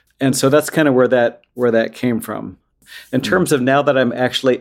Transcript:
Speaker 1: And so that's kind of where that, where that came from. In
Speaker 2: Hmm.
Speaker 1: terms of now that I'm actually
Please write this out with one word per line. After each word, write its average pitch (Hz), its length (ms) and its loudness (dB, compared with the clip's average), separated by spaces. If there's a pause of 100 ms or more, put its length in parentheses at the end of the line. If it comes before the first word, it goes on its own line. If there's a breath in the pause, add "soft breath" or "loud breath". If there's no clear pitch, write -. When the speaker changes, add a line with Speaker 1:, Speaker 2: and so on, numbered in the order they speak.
(200 soft breath)
Speaker 1:
And 135 160 0
so 135 140 0
that's 147 180 2
kind 160 200 0
of 131 60 2
where 123 140 4
that, 120 340 0 (120)
where 123 160 0
that 113 240 0
came 120 260 -2
from. 107 380 -12 (540 loud breath)
In 131 80 0
Speaker 2:
Hmm. - 40 -4
Speaker 1:
terms 180 280 0
of 135 100 0
now 135 200 2
that 139 140 2
I'm 123 160 0
actually 123 480 0